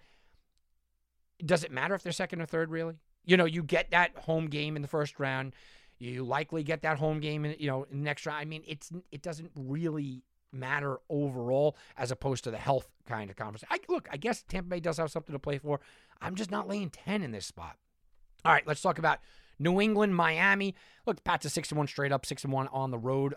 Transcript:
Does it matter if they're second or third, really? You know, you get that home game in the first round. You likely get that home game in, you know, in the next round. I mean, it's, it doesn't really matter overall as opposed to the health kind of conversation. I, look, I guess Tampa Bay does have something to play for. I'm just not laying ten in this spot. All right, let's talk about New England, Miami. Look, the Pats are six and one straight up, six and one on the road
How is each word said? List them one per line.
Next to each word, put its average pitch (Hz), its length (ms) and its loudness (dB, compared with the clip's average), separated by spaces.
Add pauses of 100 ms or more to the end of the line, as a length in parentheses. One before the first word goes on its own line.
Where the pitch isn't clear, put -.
(1500)
Does 160 180 4
it 165 80 -8
matter 147 240 0
if - 80 -4
they're 180 80 -4
second 175 300 -4
or 160 60 -6
third, 165 220 0
really? 165 260 -4 (280)
You 175 140 6
know, 175 80 6
you 165 180 0
get 170 280 2
that 170 260 6
home 160 300 0
game 151 280 -4
in 147 60 -4
the 143 80 -6
first 147 320 -2
round. 135 340 -2 (440)
You 123 260 -6
likely 151 380 0
get 147 180 -2
that 156 160 2
home 156 240 0
game 151 240 -2
in, 151 120 -4
you 151 100 -2
know, 135 220 0
in 139 100 -6
the 143 40 -2
next 147 220 -2
round. 151 160 -4
I - 20 -6
mean, 156 240 -8
it's, 156 240 -10 (180)
it 143 120 -12
doesn't 165 340 -8
really 143 680 -4 (300)
matter 135 440 -2 (120)
overall 139 640 2 (220)
as 123 120 -2
opposed 131 360 -2
to 123 40 -4
the 110 80 -6
health 131 300 2 (180)
kind 107 240 -6
of 95 60 -14
conversation. 107 340 -8
I, 359 100 0 (100)
look, 349 200 0
I - 60 -10
guess 208 280 -2
Tampa 180 260 -6
Bay 180 100 -2
does 160 180 -2
have 160 140 0
something 156 220 -6
to 139 60 -4
play 147 180 -2
for. 147 240 -2 (400)
I'm 185 140 -6
just 196 140 -4
not 190 200 -2
laying 202 200 -2
ten 202 320 -2
in 135 100 -4
this 101 140 -8
spot. - 300 -12 (720)
All 165 80 10
right, 147 120 6
let's 151 160 0
talk 175 160 2
about 156 220 4 (400)
New 175 220 4
England, 208 340 4
Miami. 185 580 4 (320)
Look, 165 120 0
the - 40 -20
Pats 170 240 0
are 147 40 -2
six 151 200 -2
and 151 80 -2
one 147 100 2
straight 139 260 -2
up, 135 120 0
six - 200 -8
and 135 80 0
one 135 160 0
on 135 220 -2
the 123 60 -4
road 135 400 0